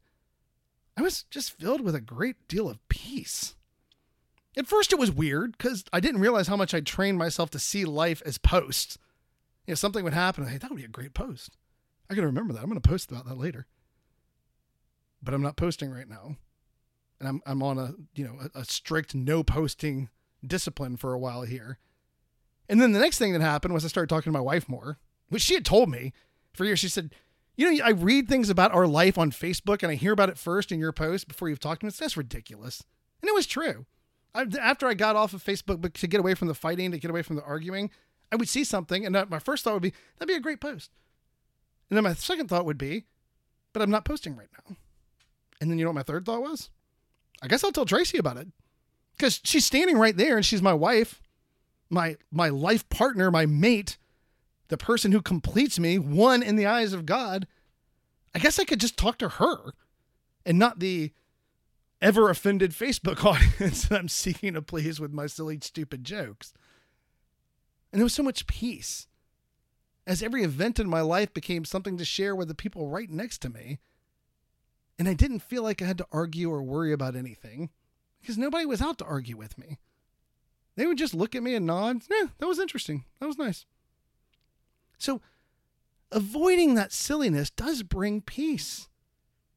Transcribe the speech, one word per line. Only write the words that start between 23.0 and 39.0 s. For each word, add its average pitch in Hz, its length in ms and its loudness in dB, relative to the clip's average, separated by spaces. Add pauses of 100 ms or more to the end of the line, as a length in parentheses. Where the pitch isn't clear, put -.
next 311 180 2
thing 208 140 2
that 165 100 2
happened 160 320 0
was 156 100 0
I 165 40 -6
started 160 200 -2
talking 160 240 0
to 147 60 0
my - 20 -2
wife 139 280 -2
more, 139 300 -10 (300)
which - 140 -2
she 359 120 2
had 320 100 0
told 208 260 6
me 127 220 -8 (400)
for 185 120 -2
years. 202 140 2
She 185 100 -2
said, 165 260 -6 (420)
"You 330 140 4
know, 294 140 4
I 233 60 6
read 214 380 4
things 240 220 4
about 185 220 6
our 175 140 6
life 170 320 6
on 160 140 4
Facebook 185 500 -2
and 165 80 0
I 151 60 -2
hear 165 160 2
about 196 160 4
it 185 100 -6
first 196 320 -2
in 165 80 -4
your 156 140 -2
post 160 360 -4
before - 200 -8
you've 147 120 -6
talked 156 200 -6
to 214 60 -8
me. 208 100 -6
That's 311 200 -6
ridiculous." 117 680 -10 (360)
And 370 80 -2
it 427 60 4
was 370 120 2
true. 226 400 -4 (460)
I, 247 140 -2 (140)
after 262 260 0
I 240 80 2
got 214 220 2
off 214 160 2
of 196 100 -12
Facebook, 196 380 -4
but 170 140 -6
to - 120 -4
get 185 140 2
away 185 140 4
from 180 140 -2
the 156 60 -2
fighting, 180 380 -4
to 165 60 -4
get 165 120 -6
away 165 120 -2
from 156 140 -6
the 143 60 -6
arguing, 175 480 -6 (400)
I 220 60 0
would 226 120 0
see 277 160 -2
something, 190 420 -2